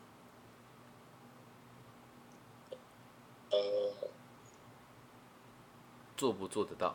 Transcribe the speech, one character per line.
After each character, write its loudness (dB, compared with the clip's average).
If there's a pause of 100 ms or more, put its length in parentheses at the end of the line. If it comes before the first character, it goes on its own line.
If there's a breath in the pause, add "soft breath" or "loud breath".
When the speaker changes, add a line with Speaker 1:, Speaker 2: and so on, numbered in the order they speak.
(3500)
Speaker 1:
呃。 10 (2500)
Speaker 2:
做 8
不 0
做 6
得 -4
到？ 6